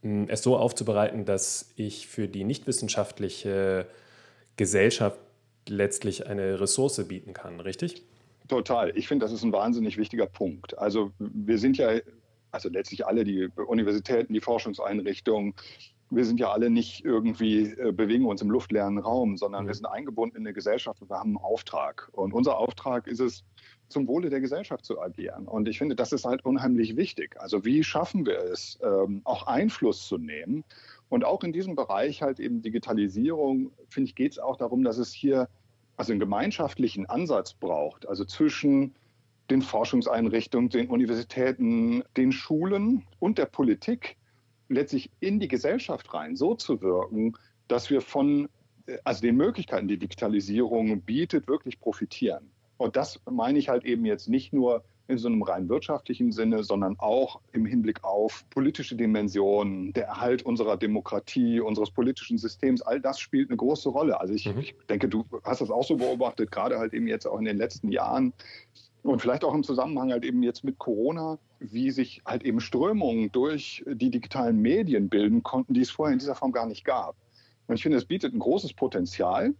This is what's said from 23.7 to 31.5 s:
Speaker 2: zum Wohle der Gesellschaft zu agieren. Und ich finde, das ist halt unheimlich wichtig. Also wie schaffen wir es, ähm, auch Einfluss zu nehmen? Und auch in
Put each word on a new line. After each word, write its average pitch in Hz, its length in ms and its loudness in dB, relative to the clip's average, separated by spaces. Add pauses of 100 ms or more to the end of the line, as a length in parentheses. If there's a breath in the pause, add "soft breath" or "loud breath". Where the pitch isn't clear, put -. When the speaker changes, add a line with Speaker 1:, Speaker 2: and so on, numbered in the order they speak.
Speaker 2:
zum 139 200 -2
Wohle 165 220 0
der 135 120 0
Gesellschaft 143 440 -6
zu 107 140 -6
agieren. 90 480 -10
Und 107 200 0
ich 107 100 -4
finde, 143 180 0
das 120 160 0
ist 131 140 -2
halt 127 200 -2
unheimlich 127 520 2
wichtig. - 420 -4
Also 98 240 -2
wie 139 200 4
schaffen 165 420 -2
wir 92 140 0
es, 90 440 -6
ähm, 98 400 2
auch 120 240 -2
Einfluss 135 600 0
zu 95 100 -4
nehmen? 82 460 -6 (460 loud breath)
Und 120 140 2
auch 190 200 2
in 170 100 -4